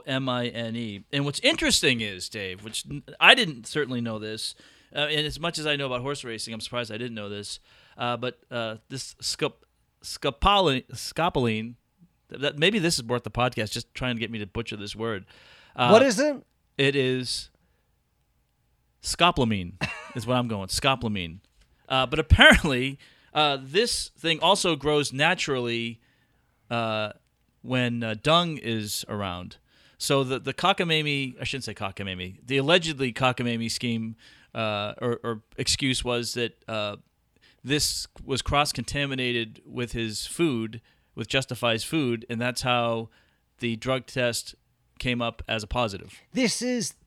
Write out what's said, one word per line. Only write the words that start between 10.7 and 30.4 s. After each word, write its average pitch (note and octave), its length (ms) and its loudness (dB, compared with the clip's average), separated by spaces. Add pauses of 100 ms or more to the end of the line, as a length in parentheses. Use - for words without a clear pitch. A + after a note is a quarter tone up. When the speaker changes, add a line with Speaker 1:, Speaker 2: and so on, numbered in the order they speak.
Speaker 1:
scopoline, A#2+ 840 -2 (540)
th-, - 140 -12
that, C#3+ 160 -2
maybe G3 200 4
this D#3 200 2
is B2 60 -6
worth A#2+ 200 -2
the - 60 -8
podcast, A#2 420 0
just - 200 -8
trying B2+ 220 -4
to A2+ 60 -4
get A2+ 100 -4
me A2+ 80 -6
to G#2 80 -6
butcher A2+ 300 -6
this G2+ 180 -8
word. G#2+ 300 -4 (500)
Uh, B2 140 4
Speaker 2:
What A3 140 12
is A#3+ 180 4
it? D4 240 2 (340)
Speaker 1:
It C#3 160 4
is B2+ 560 0 (1500)
scopolamine A2+ 720 2 (400)
is A2 120 -8
what B2 100 2
I'm B2 120 0
going, G2 200 -6
scopolamine. G#2+ 720 0 (500)
Uh, C3 180 2
but C#3 120 -2
apparently, C#3+ 800 6 (360)
uh, C#3+ 260 2
this E3 580 0
thing D#3+ 220 0
also F3 360 4
grows D3 360 2
naturally, B2 880 0 (720)
uh, A2 400 -2 (520)
when, A#2+ 400 0
uh, A2 200 -2
dung D#3+ 360 2
is A2 500 -4
around. F#2+ 480 -6 (420)
So C#3 260 2
the, B2+ 140 -2
the C3+ 160 -6